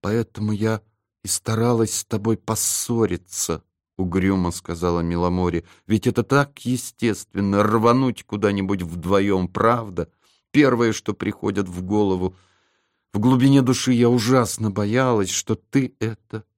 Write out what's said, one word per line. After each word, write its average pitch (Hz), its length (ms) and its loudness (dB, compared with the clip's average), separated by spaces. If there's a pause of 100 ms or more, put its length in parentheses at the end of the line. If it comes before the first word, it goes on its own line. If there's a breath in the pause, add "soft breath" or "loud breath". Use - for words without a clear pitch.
"Поэтому 107 500 -4
я 107 300 -2 (420)
и 101 40 -12
старалась 113 680 0
с - 100 -6
тобой 110 320 -2
поссориться", - 1300 -4 (340)
угрюмо 92 540 0
сказала 85 500 -4
Миломори. 87 640 -2 (220 soft breath)
"Ведь 107 200 0
это 117 160 0
так 139 360 0
естественно — 101 1040 -2
рвануть 117 600 2
куда-нибудь 101 580 -2
вдвоём, 92 680 0
правда? 107 640 -2 (400)
Первое, 123 420 4
что 107 200 -6
приходит 101 540 -4
в 90 160 -10
голову. 92 520 0 (760)
В 104 60 -2
глубине 131 420 4
души 127 320 0
я 120 160 4
ужасно 117 600 2
боялась, 107 580 0
что - 260 -4
ты - 440 -4
это 110 460 -8 (120)